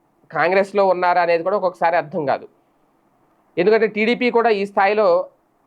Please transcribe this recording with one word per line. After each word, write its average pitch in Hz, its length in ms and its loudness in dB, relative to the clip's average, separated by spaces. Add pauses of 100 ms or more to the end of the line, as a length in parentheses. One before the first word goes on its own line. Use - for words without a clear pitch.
(300)
కాంగ్రెస్లో 196 560 0
ఉన్నారా 180 360 2
అనేది 170 200 0
కూడా 185 140 -2
ఒక్కొక్కసారి 180 400 -2
అర్థం 151 300 -4
కాదు. 113 220 -4 (1120)
ఎందుకంటే 214 280 2
టీడీపీ 226 440 -2
కూడా 233 200 2
ఈ 202 160 -2
స్థాయిలో 196 640 0 (380)